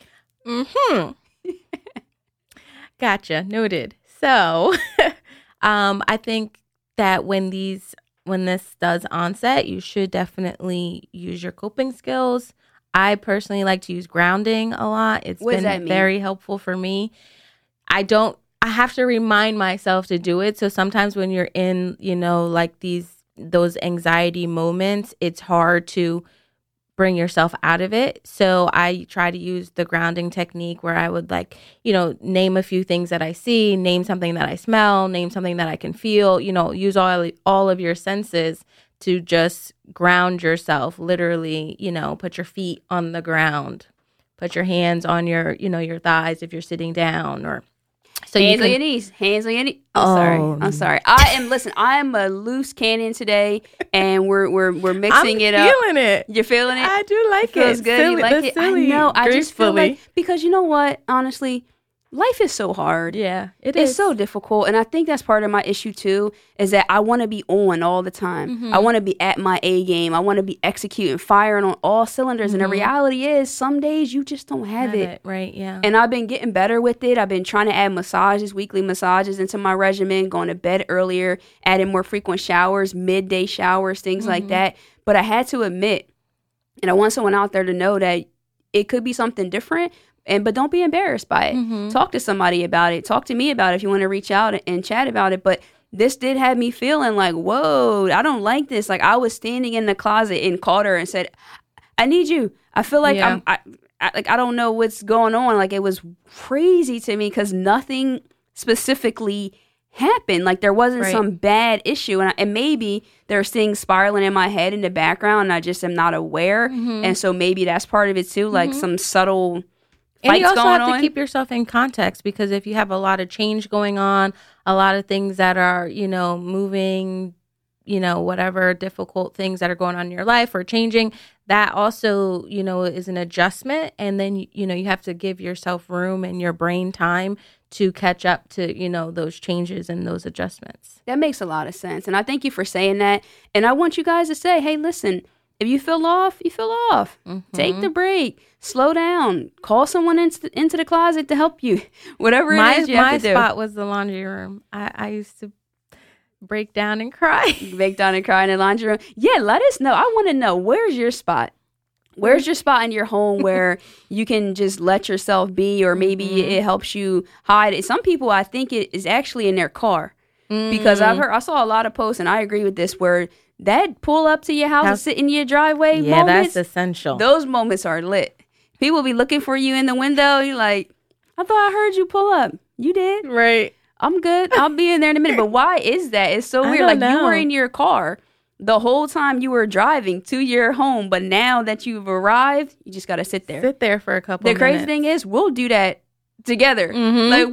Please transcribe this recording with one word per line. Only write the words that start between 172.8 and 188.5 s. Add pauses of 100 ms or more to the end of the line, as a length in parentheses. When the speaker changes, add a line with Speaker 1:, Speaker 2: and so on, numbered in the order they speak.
Speaker 2:
where (300)
that
pull
up
to
your
house
and
Speaker 1:
House.
Speaker 2:
sit
in
your
driveway
Speaker 1:
Yeah,
Speaker 2:
moments,
Speaker 1:
that's
essential.
Speaker 2:
those
moments
are
lit. (360)
People
be
looking
for
you
in
the
window.
You're
like, (460)
"I
thought
I
heard
you
pull
up." (240)
You
did.
Speaker 1:
Right. (280)
Speaker 2:
I'm
good.
I'll
be
in
there
in
a
minute.
But
why
is
that?
It's
so
Speaker 1:
I
Speaker 2:
weird. (100)
Speaker 1:
don't
Speaker 2:
Like,
you
were
Speaker 1:
know.
Speaker 2:
in
your
car (400)